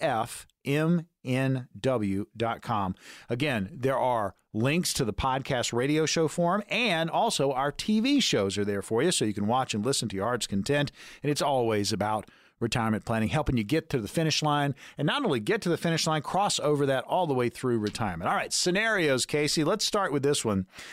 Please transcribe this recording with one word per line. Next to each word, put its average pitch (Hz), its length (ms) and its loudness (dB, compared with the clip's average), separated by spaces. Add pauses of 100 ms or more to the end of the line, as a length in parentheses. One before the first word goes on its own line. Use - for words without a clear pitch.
F 120 440 -2 (200)
M 160 420 2 (160)
N 131 460 0 (100)
W 104 560 0
dot 113 260 -4
com. 98 320 0 (360)
Again, 120 440 -2
there 131 240 0
are 113 380 0 (180)
links 139 400 2
to 110 120 0
the 104 80 -2
podcast 131 580 -2
radio 147 340 2
show 160 220 2
form, 175 400 0
and 170 420 0
also 151 440 0
our 139 180 0
T 214 300 0
V 277 180 4
shows 98 380 2
are 104 80 0
there 101 160 -2
for 113 200 0
you, 175 100 2
so - 120 0
you 107 100 0
can 101 140 -2
watch 127 260 0
and 104 100 -2
listen 127 260 -2
to 101 80 -8
your 95 80 -2
heart's 120 200 -2
content. 143 460 0 (320)
And 147 80 0
it's 135 100 -2
always 113 520 2
about 104 360 -2 (300)
retirement 110 460 0
planning, 110 240 0
helping 139 260 0
you 113 80 0
get 147 280 -2
to 135 80 0
the 101 100 -6
finish 160 340 0
line, 147 320 2 (220)
and 143 100 -2
not 269 160 0
only 147 160 2
get 214 220 -2
to 180 80 -2
the 156 80 2
finish 165 280 0
line, 156 160 0
cross 190 380 0
over 143 260 2
that 131 200 0
all 175 200 0
the 143 80 0
way 123 140 2
through 120 320 0
retirement. 104 500 -2
All 190 60 0
right, 147 160 -4
scenarios, 180 720 2
Casey. 151 380 0
Let's 196 220 0
start 190 260 0
with 143 100 0
this 143 220 2
one. 98 240 2 (260)